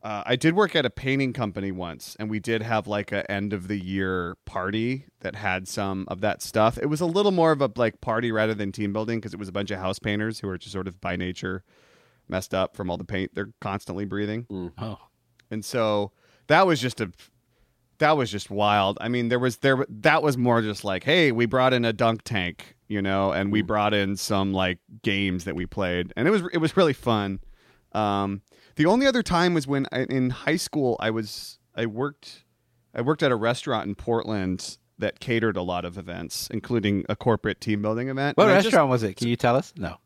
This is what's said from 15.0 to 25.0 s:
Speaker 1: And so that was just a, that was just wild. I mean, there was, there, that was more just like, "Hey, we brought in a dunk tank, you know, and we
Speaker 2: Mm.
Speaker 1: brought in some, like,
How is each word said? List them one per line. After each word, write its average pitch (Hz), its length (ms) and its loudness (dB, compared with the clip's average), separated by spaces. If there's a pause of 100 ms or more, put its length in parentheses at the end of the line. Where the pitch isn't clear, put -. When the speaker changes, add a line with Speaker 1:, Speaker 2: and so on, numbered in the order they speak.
Speaker 1:
And 107 140 -8
so 107 480 0 (360)
that 170 180 8
was 160 140 4
just 123 200 -4
a, 101 100 -4 (880)
that 156 180 4
was 123 140 0
just 101 200 -8
wild. 104 500 4
I 110 80 -6
mean, 120 200 0
there 123 100 2
was, 123 200 0
there, 135 300 4
that 147 340 4
was 143 140 2
more 120 260 4
just 107 220 -4
like, 95 200 -2
"Hey, 151 280 4
we 117 140 2
brought 127 260 4
in 120 140 2
a 113 80 2
dunk 113 300 0
tank, 90 520 -4 (120)
you 104 140 -2
know, 98 300 2
and 98 200 0
we 107 100 2
Speaker 2:
Mm. 90 40 -2
Speaker 1:
brought 107 280 2
in 101 220 0
some, 98 360 0
like, 92 260 0 (240)